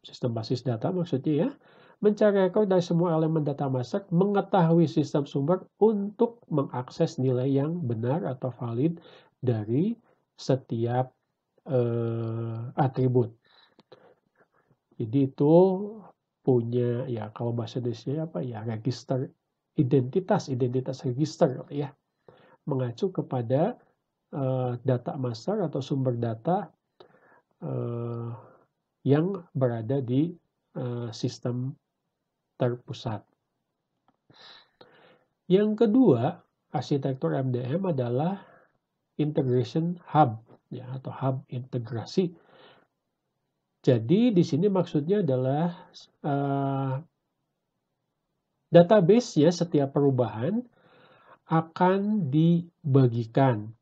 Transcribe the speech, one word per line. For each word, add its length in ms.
sistem 320
basis 240
data 320
maksudnya 560
ya, 20
mencari 480
rekor 240
dari 160
semua 320
elemen 240
data 240
master, 480
mengetahui 720
sistem 400
sumber 400
untuk 640
mengakses 720
nilai 320
yang 400
benar 320
atau 320
valid 480
dari 560
setiap, 720
eh, 960
atribut. 560
Jadi 240
itu 300
punya, 640
ya 240
kalau 240
bahasa 240
Indonesia 480
apa 160
ya, 160
register 720
identitas, 800
identitas 480
register 720
ya, 160
mengacu 400
kepada 640
eh, 480
data 340
master 480
atau 160
sumber 400
data, 480
eh, 640
yang 320
berada 480
di, 320
eh, 400
sistem 560
terpusat. 640
Yang 400
kedua, 560
arsitektur 640
M 160
D 80
M 240
adalah 560
integration 800
hub, 320
ya, 160
atau 160
hub 320
integrasi. 880
Jadi 560
di 80
sini 240
maksudnya 560
adalah, 480
eh, 680
database-nya 800
setiap 480
perubahan 640
akan 800
dibagikan. 1400